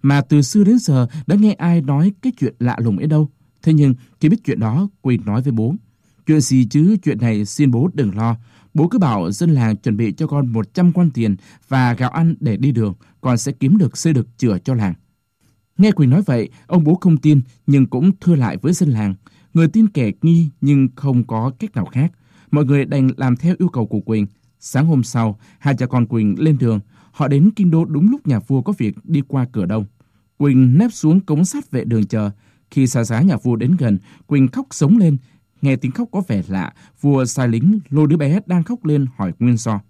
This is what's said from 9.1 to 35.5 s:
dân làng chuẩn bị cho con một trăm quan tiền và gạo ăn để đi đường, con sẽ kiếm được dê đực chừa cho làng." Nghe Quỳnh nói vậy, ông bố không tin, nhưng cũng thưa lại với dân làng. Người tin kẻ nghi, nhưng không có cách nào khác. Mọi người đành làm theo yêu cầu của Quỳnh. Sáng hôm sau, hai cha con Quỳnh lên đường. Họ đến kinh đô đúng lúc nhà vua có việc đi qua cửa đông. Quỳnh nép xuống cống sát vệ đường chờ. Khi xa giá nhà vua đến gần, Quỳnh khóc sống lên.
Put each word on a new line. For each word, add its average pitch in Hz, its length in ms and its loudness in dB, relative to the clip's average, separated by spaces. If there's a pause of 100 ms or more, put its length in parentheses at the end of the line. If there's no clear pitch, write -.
dân 165 200 -2
làng 117 260 0
chuẩn 107 200 -4
bị 110 160 -2
cho 160 140 -6
con 143 200 -2
một 113 280 -6
trăm 180 180 2
quan 175 180 0
tiền 110 260 -2 (320)
và 127 260 0
gạo 127 160 -4
ăn 165 300 0
để 120 160 -2
đi 135 160 0
đường, 110 220 -2 (260)
con 123 180 -2
sẽ 135 140 -6
kiếm 147 260 2
được - 180 0
dê 165 160 0
đực 123 160 -2 (100)
chừa 107 200 0
cho 131 160 -4
làng." 101 200 -2 (840)
Nghe 202 140 4
Quỳnh 143 180 2
nói 175 120 2
vậy, 120 260 -2 (180)
ông 170 180 2
bố 151 100 4
không 180 220 2
tin, 147 240 4 (260)
nhưng 139 200 4
cũng 156 340 0
thưa 175 140 2
lại 117 220 -2
với 165 160 -2
dân 175 160 0
làng. 107 260 -2 (400)
Người 165 140 4
tin 220 200 2
kẻ 117 240 -2 (100)
nghi, 170 260 2 (120)
nhưng 139 360 2
không 123 300 -2
có 113 320 -4
cách 220 160 -10
nào 92 120 -4
khác. 147 260 -4 (380)
Mọi 147 140 2
người 139 200 2
đành 135 320 0
làm 127 200 0
theo 170 220 0
yêu 185 100 0
cầu 113 180 -4
của 107 140 -4
Quỳnh. 107 260 -2 (320)
Sáng - 280 -2
hôm 147 160 2
sau, 113 360 -4 (200)
hai - 180 -2
cha - 100 -4
con 120 200 0
Quỳnh 110 320 -2
lên 156 200 0
đường. 113 220 0 (320)
Họ 139 160 -4
đến 143 280 4
kinh 180 140 2
đô 160 140 2
đúng 160 260 0
lúc 277 160 -4
nhà 127 120 0
vua 131 240 -2
có 208 160 -6
việc 107 160 -4 (100)
đi 165 240 -2
qua 131 240 -2
cửa 98 140 -4
đông. 107 180 -4 (520)
Quỳnh 131 420 4
nép 226 140 2
xuống 160 280 2
cống 156 240 0
sát 285 260 -8
vệ 127 140 -4
đường 110 220 0
chờ. 104 240 -4 (400)
Khi 135 160 0
xa 120 180 -2
giá 113 180 -2
nhà 170 140 2
vua 120 200 -2
đến 120 220 0
gần, 113 200 0 (280)
Quỳnh 135 220 2
khóc 269 220 -6
sống 170 280 2
lên. 160 180 4 (460)